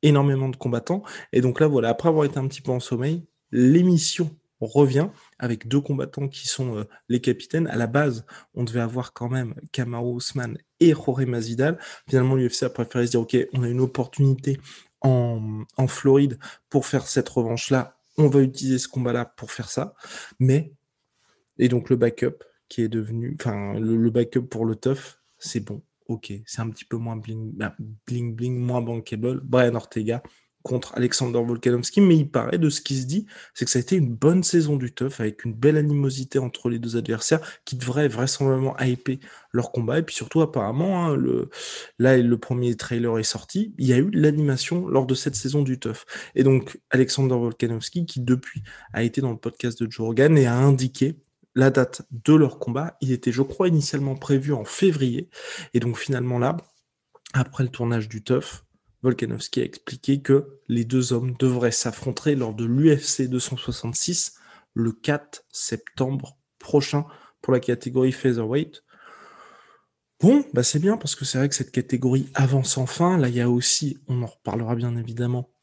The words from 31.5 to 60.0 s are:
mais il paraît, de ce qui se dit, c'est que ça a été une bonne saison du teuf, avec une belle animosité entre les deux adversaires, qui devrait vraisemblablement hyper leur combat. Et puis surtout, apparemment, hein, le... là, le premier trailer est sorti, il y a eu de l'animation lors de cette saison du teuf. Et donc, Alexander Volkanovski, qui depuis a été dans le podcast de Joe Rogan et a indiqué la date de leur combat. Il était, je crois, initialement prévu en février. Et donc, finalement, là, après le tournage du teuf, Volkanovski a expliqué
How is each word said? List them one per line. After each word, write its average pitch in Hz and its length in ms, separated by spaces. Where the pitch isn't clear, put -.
mais 180 160
il 147 120
paraît, 120 280
de 160 120
ce - 120
qui 135 180
se 127 60
dit, 185 200
c'est - 100
que - 80
ça 127 80
a - 20
été 190 140
une 131 180
bonne 165 300
saison 156 320
du 127 180
teuf, 135 280
avec 107 240
une 113 80
belle 139 240
animosité 143 600
entre 127 300
les 117 120
deux 117 180
adversaires, 113 420
qui 127 140
devrait 127 320
vraisemblablement 131 680
hyper 127 400
leur 120 180
combat. 120 280
Et 165 40
puis - 100
surtout, - 280
apparemment, 156 640
hein, 151 100
le... 127 340
là, 127 200
le 120 200
premier 123 380
trailer 117 440
est 110 40
sorti, 202 540
il 131 100
y 127 60
a 123 60
eu 180 120
de 214 80
l'animation 151 680
lors 131 200
de 127 100
cette 139 220
saison 143 240
du 131 180
teuf. 110 260
Et 127 80
donc, 131 340
Alexander 131 460
Volkanovski, 117 680
qui 143 140
depuis 127 420
a 110 100
été 117 200
dans 131 100
le 107 80
podcast 117 420
de 113 80
Joe 113 180
Rogan 139 300
et 135 80
a 120 120
indiqué 131 580
la 131 160
date 131 300
de 123 220
leur 156 260
combat. 139 400
Il 131 140
était, 123 180
je 123 120
crois, 180 260
initialement 139 460
prévu 139 360
en 113 140
février. 139 640
Et 123 60
donc, 117 180
finalement, 123 400
là, 135 200
après 131 320
le 123 60
tournage 117 400
du 110 140
teuf, - 420
Volkanovski 117 600
a - 20
expliqué - 580